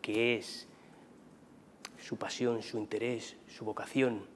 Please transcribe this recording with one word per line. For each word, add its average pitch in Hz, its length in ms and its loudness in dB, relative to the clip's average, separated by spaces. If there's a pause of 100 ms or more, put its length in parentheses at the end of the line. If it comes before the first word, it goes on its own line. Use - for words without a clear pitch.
que 117 360 4
es - 320 -8 (1300)
su - 180 -8
pasión, 117 460 0
su - 160 -4
interés, 110 580 -2 (120)
su - 160 -12
vocación 113 720 2